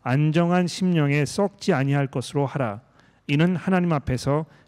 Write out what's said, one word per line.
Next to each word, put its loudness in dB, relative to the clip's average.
안정한 2
심령에 0
썩지 -2
아니할 2
것으로 -4
하라. -4
이는 2
하나님 0
앞에서 -2